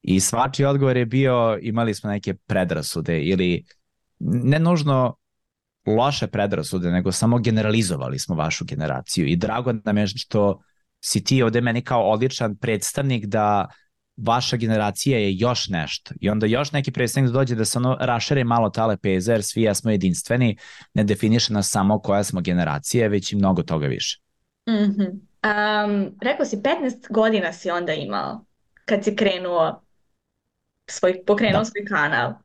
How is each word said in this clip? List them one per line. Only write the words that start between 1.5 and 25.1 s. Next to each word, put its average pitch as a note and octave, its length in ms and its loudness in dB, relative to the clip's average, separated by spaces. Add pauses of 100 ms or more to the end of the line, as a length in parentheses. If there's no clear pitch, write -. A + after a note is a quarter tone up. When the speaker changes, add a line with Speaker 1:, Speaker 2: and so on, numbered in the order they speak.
Speaker 1:
„Imali A2+ 320 0
smo G#2+ 160 -6
neke G2+ 240 -4
predrasude” E2 880 -2
ili F2 420 0 (540)
ne C3+ 400 0
nužno D3 580 2 (720)
loše A#2+ 400 2
predrasude, F#2 640 -2
nego F2+ 220 0
samo A#2 260 2
generalizovali G#2+ 800 0
smo F2 160 -4
vašu D#2 300 -2
generaciju C#2+ 600 -4
i D#2+ 100 2
drago A#2+ 360 -2 (120)
nam G#2 140 0
je G#2 80 2
što G2+ 560 0 (380)
si - 240 -2
ti C3+ 180 2
ovde A2+ 180 2
meni A#2+ 220 -2
kao A2+ 280 0
odličan A2+ 460 -2
predstavnik A#2 680 -2
da G#2 420 2 (480)
vaša A#2+ 400 0
generacija A2 600 0
je G2+ 160 0
još A2+ 340 -2
nešto. E2 520 -6
I F#2+ 100 0
onda G#2+ 160 0
još C3 260 0
neki C#3 180 -2
predstavnik B2+ 420 0
dođe B2+ 220 2
da A2 100 0
se - 140 -2
ono B2+ 220 0
raširi B2 440 0
malo A#2 260 2
ta A2+ 160 0
lepeza, G2 460 0
jer A2 100 2
svi A2 200 -2
jesmo G#2+ 280 2
jedinstveni, G#2 680 2 (380)
ne A2 100 2
definiše G#2+ 480 2
nas G2+ 180 0
samo G2+ 300 2
koja G2+ 240 0
smo F#2 160 -4
generacija, F2 680 0
već G2+ 240 -2
i G2+ 40 -4
mnogo F#2+ 260 2
toga D#2 240 -2
više. - 340 -6 (480)
Speaker 2:
Mhm. G#3 340 2 (380)